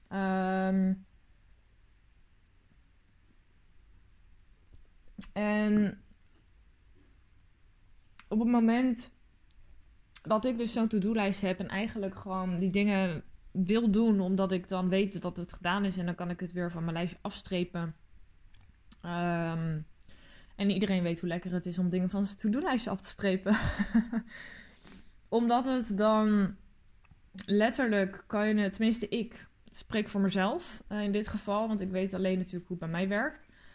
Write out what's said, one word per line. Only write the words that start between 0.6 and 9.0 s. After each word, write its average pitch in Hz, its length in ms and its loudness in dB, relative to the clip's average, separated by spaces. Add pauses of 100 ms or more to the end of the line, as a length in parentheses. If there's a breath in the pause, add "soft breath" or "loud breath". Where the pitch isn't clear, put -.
en 208 720 2 (2250)
op 214 100 0
het 233 100 2
moment 240 600 4 (1120)